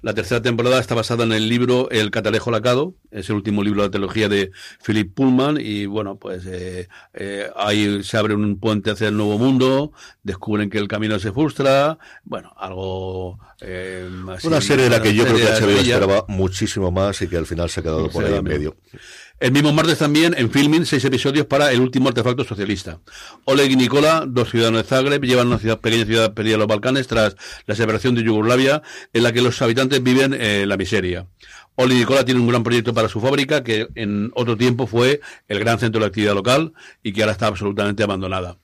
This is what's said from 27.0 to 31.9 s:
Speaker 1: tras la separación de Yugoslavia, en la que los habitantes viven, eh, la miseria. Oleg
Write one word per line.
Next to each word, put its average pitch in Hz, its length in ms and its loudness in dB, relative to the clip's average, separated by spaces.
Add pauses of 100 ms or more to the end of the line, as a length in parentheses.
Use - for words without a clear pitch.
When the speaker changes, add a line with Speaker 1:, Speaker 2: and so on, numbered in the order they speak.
Speaker 1:
tras 110 300 0 (320)
la 104 80 -2
separación 110 400 0
de 117 80 0
Yugoslavia, 123 580 2 (320)
en 120 80 2
la 120 100 4
que 120 120 2
los 123 180 0
habitantes 127 400 2
viven, 131 320 4
eh, 104 320 0
la 98 100 0
miseria. 92 520 -2 (480)
Oleg 127 220 4